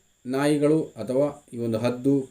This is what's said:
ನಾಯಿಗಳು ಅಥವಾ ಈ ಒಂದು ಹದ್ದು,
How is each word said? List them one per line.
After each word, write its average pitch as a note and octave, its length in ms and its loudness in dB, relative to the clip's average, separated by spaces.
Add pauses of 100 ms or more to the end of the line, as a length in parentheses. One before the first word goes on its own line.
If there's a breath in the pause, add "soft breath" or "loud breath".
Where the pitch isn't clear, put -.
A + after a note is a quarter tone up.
(260)
ನಾಯಿಗಳು D3 560 2
ಅಥವಾ C3 720 -4
ಈ A#2 40 -12
ಒಂದು A#2 220 -2
ಹದ್ದು, C3 520 0